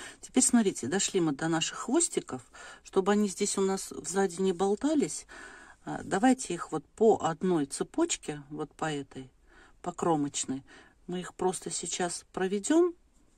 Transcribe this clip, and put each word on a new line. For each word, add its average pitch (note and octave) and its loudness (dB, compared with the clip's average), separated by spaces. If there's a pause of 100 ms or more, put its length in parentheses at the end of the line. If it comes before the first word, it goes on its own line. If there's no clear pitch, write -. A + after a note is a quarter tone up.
(220)
Теперь - 2
смотрите, G3 4
дошли F#3+ 0
мы D#3+ 2
до D#3+ -4
наших E3 -2
хвостиков. - -2 (420)
Чтобы F#3+ 2
они G#3 4
здесь G3+ -2
у G3 2
нас F#3+ 0
сзади F#3 -2
не F#3+ 2
болтались, G3+ 0 (580)
а, D3+ -8
давайте A3 2
их - -8
вот D#3 -4 (100)
по G#3+ 6
одной D#3+ 2
цепочке, - -4
вот D3+ -8
по D#3 -4
этой, C3+ -8 (500)
по F3 -6
кромочной, C#3+ -2 (440)
мы F3+ -6
их F3 -10
просто - -2
сейчас - -4
проведем G#3 2 (420)